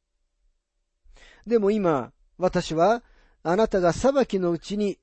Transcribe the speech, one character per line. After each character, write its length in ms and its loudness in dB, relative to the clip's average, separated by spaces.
で 120 2
も 120 2
今、 420 0
私 360 -2
は 280 2
あ 140 0
な 120 2
た 120 0
が 120 2
裁 340 0
き 120 -4
の 120 -2
う 80 -2
ち 180 -10
に 260 -4